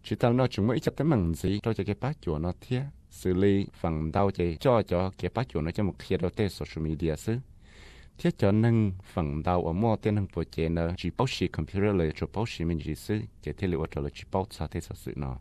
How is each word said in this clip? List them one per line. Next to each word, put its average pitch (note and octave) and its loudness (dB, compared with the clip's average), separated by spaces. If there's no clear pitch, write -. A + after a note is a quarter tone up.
Chỉ - -4
tao A#2+ 4
nói B2+ 4
chúng G#2 0
mới C3 2
chấp - -2
tới C#3 0
mừng G2 4
gì G2+ -2
cho A2+ 0
cái G2+ -2
bác C#3+ -4
chủ D#2 -2
nó F2 -2
thiết B2+ -4
xử F#2 -2
lý G2 4
phần D#2+ -2
đau G2 4
thì F2 -2
cho A#2+ 4
cho F#2 0
cái F2 -2
bác B2+ -2
chủ - -2
nó D#2+ -2
cho G#2+ -2
một F#2 0
khi - -2
đó F2 0
tới G#2 0
social D#2 -6
media D#2 -2
xứ. A2+ -4
Thiết - 0
cho G2 6
nâng A2 6
phần D2+ -2
đau F2+ 2
ở E2 0
mua G#2+ 2
tên G#2+ 0
nâng G2+ 2
bộ E2 0
chế E2 -2
nó E2+ 0
chỉ F2 -4
bảo B2 2
sĩ F#2 -2
computer G2 0
เ F2 4
ล D#2 2
ย - -8
cho D#2 -4
bảo A2+ 0
sĩ - -6
mình E2 0
gì D2 -4
xứ. G#2+ -4
Chỉ D2 -6
thiết G2 -4
liệu E2 0
ở E2 -2
trong C#2+ -4
lời C#2+ -4
chỉ - -14
bảo F#2+ 0
sao - -6
thế F2 -6
sao - -12
sự - -10
nó. C2 -6